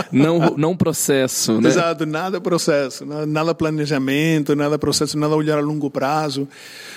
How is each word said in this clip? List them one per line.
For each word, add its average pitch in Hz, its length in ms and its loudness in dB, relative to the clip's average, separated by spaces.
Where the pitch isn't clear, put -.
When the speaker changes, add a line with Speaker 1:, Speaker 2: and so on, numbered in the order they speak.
Speaker 1:
<laughs> - 0 -
não, 156 280 4
não 160 180 2
processo, 131 840 0
né? 123 80 6
Speaker 2:
Exato, 165 360 2
nada 175 360 -4
processo, 147 640 0
na-, 151 200 -6
nada 156 300 0
planejamento, 151 960 0
nada 147 240 0
processo, 147 400 -2
nada 151 160 0
olhar 151 240 0
a 147 40 0
longo 147 280 -2
prazo. 139 560 -2